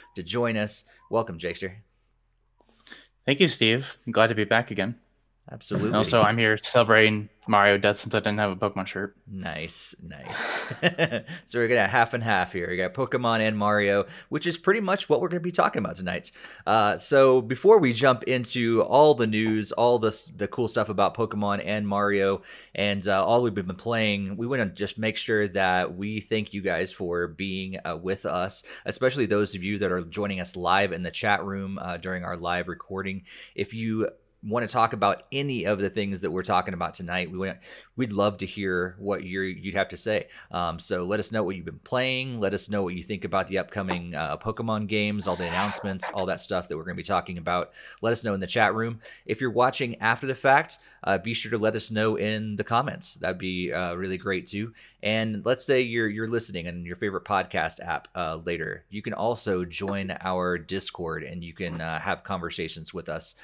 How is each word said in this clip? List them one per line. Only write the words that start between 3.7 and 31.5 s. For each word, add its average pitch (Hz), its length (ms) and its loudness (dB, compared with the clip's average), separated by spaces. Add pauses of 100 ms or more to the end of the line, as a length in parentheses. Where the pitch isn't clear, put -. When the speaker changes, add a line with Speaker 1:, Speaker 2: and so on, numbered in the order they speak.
Speaker 2:
I'm 117 60 -6
glad 113 160 8
to 113 80 0
be 107 80 2
back 113 260 2
again. 101 240 -2 (580)
Speaker 1:
Absolutely. - 360 -2
Speaker 2:
And - 80 2
also, 110 260 4
I'm 107 160 4
here 107 200 4
celebrating 110 720 6 (200)
Mario 101 280 8
death 104 220 4
since - 160 -4
I 110 40 4
didn't 104 200 0
have 104 140 2
a 92 40 -4
Pokemon 98 300 -2
shirt. 98 300 -6 (100)
Speaker 1:
Nice, 85 760 -8
nice. - 800 -6
<laughs> 165 440 0 (200)
So - 140 -4
we're 117 80 4
gonna 113 220 6
half 117 260 4
and 117 80 -4
half 98 300 2
here. 87 180 -4
We 90 60 -2
got 92 180 -2
Pokemon 123 460 0
and 110 180 2
Mario, 101 480 4 (220)
which 151 180 -4
is 165 100 -2
pretty 202 220 2
much 196 300 -2
what 147 120 4
we're 180 80 -2
gonna 170 120 -2
be 175 100 -4
talking - 320 2
about - 140 -4
tonight. - 340 -6 (340)
Uh, 104 340 4
so 135 440 6
before 151 360 8
we 135 140 6
jump 120 320 4
into 117 580 2
all 147 320 8
the 120 120 4
news, 110 460 0
all 120 260 6
the 110 100 4
s-, - 180 -4
the - 200 -4
cool 113 220 -2
stuff 107 200 0
about 98 280 2
Pokemon 101 480 0
and 104 240 -2
Mario, 101 540 2 (300)
and, 101 360 -2
uh, 98 160 2
all 117 180 4
we've 117 100 2
been 92 220 -4
playing, 101 600 -2
we 117 100 -6
wanna 123 200 0
just 98 320 -6
make 110 180 -2
sure 104 320 0
that 90 480 2
we 104 240 -4
thank 107 340 -4
you 101 80 -6
guys 90 300 0
for 87 340 -2
being, 95 580 -6
uh, 82 160 -4
with 92 240 -4
us, 90 380 -2 (220)
especially 131 420 0
those 104 300 2
of 90 80 -6
you 101 140 -2
that 95 120 0
are 90 120 0
joining 98 360 -4
us 90 160 -8
live 92 380 2
in 85 100 -6
the 87 80 -6
chat 101 340 0
room, 98 380 -6